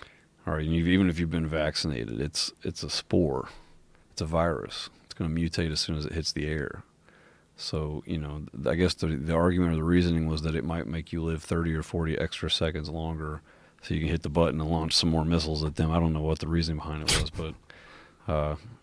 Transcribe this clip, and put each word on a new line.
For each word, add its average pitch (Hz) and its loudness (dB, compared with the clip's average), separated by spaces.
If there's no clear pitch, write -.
All 82 2
right, 78 0
and 78 2
you've, 82 4
even 92 8
if 80 -2
you've 82 0
been 80 0
vaccinated, 73 -2
it's, - -4
it's - -6
a 71 -6
spore. 73 0
It's - -8
a 82 -4
virus. 80 -2
It's - -16
gonna 80 -2
mutate 82 0
as 78 -2
soon 82 -2
as 73 -4
it - -8
hits 80 -4
the - -4
air. 76 -4
So, 76 -6
you 85 -4
know, 73 -6
th-, 67 -6
I 64 2
guess 87 4
the, 90 -2
the 78 0
argument 87 4
or 80 2
the 78 0
reasoning 85 4
was 78 0
that 78 0
it 78 -2
might 82 -4
make 78 -6
you 85 -2
live 80 -2
thirty 85 0
or 78 0
forty 80 -2
extra - -4
seconds 80 -2
longer 78 -6
so - -4
you 78 0
can 78 0
hit 78 0
the - -4
button 80 4
and 78 -2
launch 80 0
some 85 4
more 80 4
missiles 78 2
at 76 -2
them. 80 2
I 85 4
don't 82 4
know 78 0
what 78 0
the 76 -6
reasoning 82 0
behind 76 -6
it - 2
was, - -2
but, 80 -6
uh, 76 0